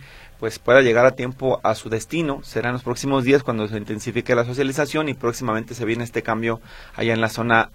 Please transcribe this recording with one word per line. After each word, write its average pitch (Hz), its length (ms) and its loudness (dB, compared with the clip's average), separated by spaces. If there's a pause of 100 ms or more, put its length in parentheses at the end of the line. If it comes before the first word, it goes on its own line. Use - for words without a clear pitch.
(400)
pues, 113 180 -6
pueda 127 220 6
llegar 120 260 6
a 131 80 4
tiempo 127 480 -2
a 110 140 2
su - 120 -14
destino. 139 540 -4
Será 117 280 -4
en - 20 -2
los 123 100 -8
próximos 135 400 -2
días 135 220 2
cuando 110 240 -2
se 110 80 -6
intensifique 107 580 -4
la 120 100 2
socialización 139 640 -2
y 127 60 -4
próximamente 113 600 -4
se 120 100 -6
viene 113 180 -2
este 113 220 -6
cambio 113 360 -2 (360)
allá 113 180 0
en 113 60 0
la 113 80 2
zona 113 460 2